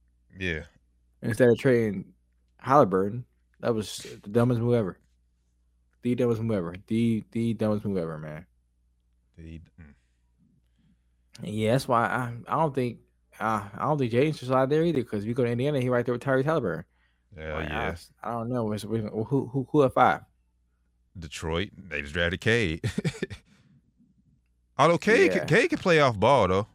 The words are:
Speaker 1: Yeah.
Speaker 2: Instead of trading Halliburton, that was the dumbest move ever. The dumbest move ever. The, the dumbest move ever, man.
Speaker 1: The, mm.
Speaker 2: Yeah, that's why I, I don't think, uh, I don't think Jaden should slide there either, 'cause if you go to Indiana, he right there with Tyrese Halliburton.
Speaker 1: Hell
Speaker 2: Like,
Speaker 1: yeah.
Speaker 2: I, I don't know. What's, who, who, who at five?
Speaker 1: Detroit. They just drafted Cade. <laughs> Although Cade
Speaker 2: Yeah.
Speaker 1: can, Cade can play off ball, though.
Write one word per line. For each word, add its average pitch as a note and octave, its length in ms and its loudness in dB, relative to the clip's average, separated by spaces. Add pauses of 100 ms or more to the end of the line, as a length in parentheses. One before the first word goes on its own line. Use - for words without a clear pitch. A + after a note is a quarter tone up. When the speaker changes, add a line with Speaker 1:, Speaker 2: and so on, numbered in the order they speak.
(380)
Speaker 1:
Yeah. F2 260 -6 (580)
Speaker 2:
Instead A#2+ 280 2
of A2+ 100 4
trading A2+ 540 0 (440)
Halliburton, A2+ 680 2 (360)
that A#2+ 140 0
was - 480 -8
the G2+ 60 -18
dumbest A#2+ 300 2
move A#2+ 140 0
ever. G2+ 240 0 (1040)
The B2 140 0
dumbest A#2+ 260 0
move A2+ 160 -2
ever. F2 180 -6 (120)
The, A2+ 440 0
the A#2 220 -2
dumbest G#2+ 320 -2
move G2+ 120 -2
ever, D#2+ 200 -4
man. D2+ 280 -12 (920)
Speaker 1:
The, D#2+ 240 -16 (180)
mm. D2 140 -20 (1500)
Speaker 2:
Yeah, G#2+ 300 0
that's C3+ 160 2
why A#2 200 4
I, A#2+ 260 -4 (120)
I C3+ 140 -2
don't D3+ 160 -2
think, B2 240 -2 (400)
uh, G#2 340 -2
I G#2+ 120 -6
don't D3 120 0
think B2 140 -2
Jaden C#3+ 260 2
should B2+ 120 -10
slide C3 200 2
there D#3 140 2
either, D#3 200 0
'cause G#2 180 -6
if G#2+ 60 -6
you A#2+ 60 -2
go B2 120 0
to A#2 40 0
Indiana, C3 300 -2
he B2 80 -2
right A#2+ 180 0
there B2 80 0
with A#2+ 80 -6
Tyrese C3+ 220 0
Halliburton. A#2 400 -2 (540)
Speaker 1:
Hell D#2 160 -10
Speaker 2:
Like, D#2 160 -6
Speaker 1:
yeah. G2 260 -6 (260)
Speaker 2:
I, G#2 80 -10
I - 20 -6
don't A#2 180 -6
know. B2 160 -2
What's, G#2+ 180 -4
who, G#2+ 400 -4
who, B2+ 480 -2
who D3 120 6
at B2+ 100 2
five? G#2+ 300 4 (920)
Speaker 1:
Detroit. E2 600 -4
They D2+ 240 -8
just C#2+ 120 -10
drafted E2+ 280 0
Cade. A2 420 0
<laughs> - 1900 -10
Although D#3+ 200 6
Cade C4 340 4
Speaker 2:
Yeah. - 80 0
Speaker 1:
can, C3 80 -4
Cade A3 220 4
can D4+ 100 -4
play E3 220 4
off A#2 180 2
ball, A2 300 6
though. G2 260 2